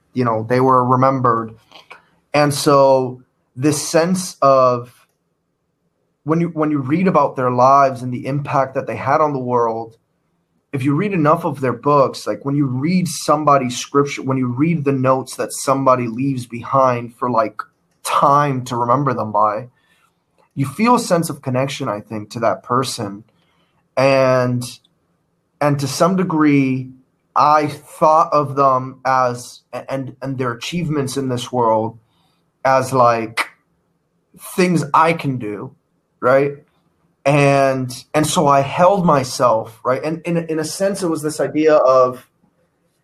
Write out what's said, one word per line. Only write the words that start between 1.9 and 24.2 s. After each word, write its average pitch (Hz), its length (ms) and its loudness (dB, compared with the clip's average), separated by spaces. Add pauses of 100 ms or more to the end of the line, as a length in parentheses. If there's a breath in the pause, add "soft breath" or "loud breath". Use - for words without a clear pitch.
And 147 220 2
so 135 680 4 (360)
this 147 320 -2
sense 180 520 -2
of 127 680 2 (1120)
when 160 180 0
you, 170 100 -2
when 151 200 -2
you 147 80 0
read 156 300 0
about 143 260 2
their 127 160 0
lives 131 520 4
and 127 120 -8
the 117 120 -10
impact 139 480 -2
that 139 120 -4
they 113 80 -8
had 131 260 0
on 151 120 0
the 131 80 -4
world, 117 560 -2 (760)
if 135 100 -6
you 143 120 0
read 196 180 -2
enough 165 320 2
of 143 160 -4
their 127 120 -2
books, 135 560 0
like, - 160 -8
when 139 120 -4
you 143 100 0
read 156 420 -2
somebody's 143 680 0
scripture, 143 460 -2
when 131 140 -2
you 127 100 -2
read 147 380 -2
the 143 80 0
notes 131 440 0
that 110 160 -6
somebody 131 540 0
leaves 123 400 -6
behind 120 680 -2
for, 123 140 -6
like, 113 320 -2 (440)
time 143 600 2
to 123 120 -6
remember 123 380 0
them 107 180 -6
by, 107 360 -2 (840)
you 139 120 -2
feel 233 280 2
a 226 60 2
sense 170 280 -2
of 139 140 -12
connection, 131 460 -4
I 104 120 -6
think, 104 300 -12
to 123 100 -10
that 110 220 -2
person. 120 600 -4 (720)
And, 127 680 2 (960)